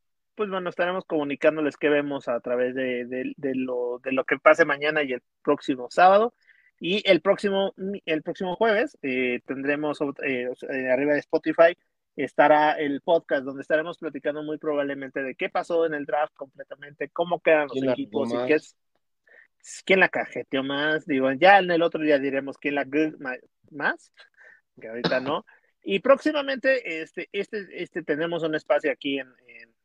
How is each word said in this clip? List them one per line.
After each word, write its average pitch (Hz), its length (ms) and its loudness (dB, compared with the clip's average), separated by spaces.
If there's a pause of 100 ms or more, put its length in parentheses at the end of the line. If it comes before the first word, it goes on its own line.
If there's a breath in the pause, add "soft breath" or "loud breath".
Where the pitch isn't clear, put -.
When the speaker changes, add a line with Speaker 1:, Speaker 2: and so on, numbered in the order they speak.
(340)
Speaker 1:
pues 208 160 -6
bueno, 185 180 -4
estaremos 180 360 -2
comunicándoles 151 720 0
qué 151 120 0
vemos 143 400 0
a 120 120 -2
través 127 340 -2
de, 127 320 -4
de, 127 300 -6
de 135 180 -4
lo, 123 460 -4
de 135 120 -6
lo 131 120 0
que 143 140 -2
pase 156 260 6
mañana 151 400 0
y 131 80 -4
el 123 100 -6 (200)
próximo 135 480 -2
sábado. 202 440 6 (480 soft breath)
Y 190 240 0
el 185 140 6
próximo, 196 540 0 (320)
el 156 160 -2
próximo 175 340 -6
jueves, 226 460 0
eh, 127 420 -2
tendremos, 143 560 -4 (220)
eh, 127 260 -4 (220)
eh, 131 200 -4
arriba 139 220 2
de 143 60 2
Spotify, 165 580 2 (400)
estará 151 560 4
el 139 300 -4
podcast 165 420 0
donde 135 160 -10
estaremos 160 380 -2
platicando 147 440 -6
muy 151 140 -6
probablemente 139 680 -4
de 131 120 -8
qué 185 160 -6
pasó 170 340 0
en 160 80 -2
el 147 140 -6
draft 151 280 -2
completamente, 143 760 -14
cómo 175 300 -4
quedan 156 240 4
los 131 80 -8
Speaker 2:
¿Quién 135 120 -4
la 131 80 2
Speaker 1:
equipos 117 380 -4
Speaker 2:
regó 120 140 -2
Speaker 1:
y - 40 -2
qué 151 60 4
Speaker 2:
más? - 220 -2 (840 soft breath)
Speaker 1:
es, - 220 -20
quién 190 160 4
la 180 80 6
cajeteó 127 540 -4
más. 147 440 -2
Digo, 131 260 2
ya 180 260 6
en 180 120 0
el 165 120 2
otro 165 200 0
día 147 160 4
diremos 135 380 -4
quién 143 200 -4
la 139 80 -2
gr-, 151 340 -2
ma-, 127 180 -10 (340)
más, 165 400 -6 (720 soft breath)
que 117 80 -14
ahorita 120 320 -2
no. 147 240 -4 (380 soft breath)
Y 196 180 -2
próximamente, 269 1040 0
este, 160 300 -12
este, 196 340 -8 (160)
este, 165 200 -10
tendremos 160 400 -4
un 156 120 -2
espacio 147 360 0
aquí 139 280 -4
en, 131 100 -10 (180)
en, 117 240 -20 (140)